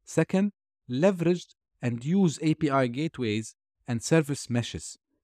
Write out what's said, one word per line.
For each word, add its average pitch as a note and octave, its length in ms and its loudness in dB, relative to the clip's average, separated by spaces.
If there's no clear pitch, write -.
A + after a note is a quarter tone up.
Second, F#3+ 480 0
leverage E3+ 580 2
and A#2+ 240 -4
use F3 380 4
A D#3 120 2
P D#3 140 -2
I C3+ 200 2
gateways A#2+ 640 -4
and A#2 140 -4
service D3 480 0
meshes. - 480 -6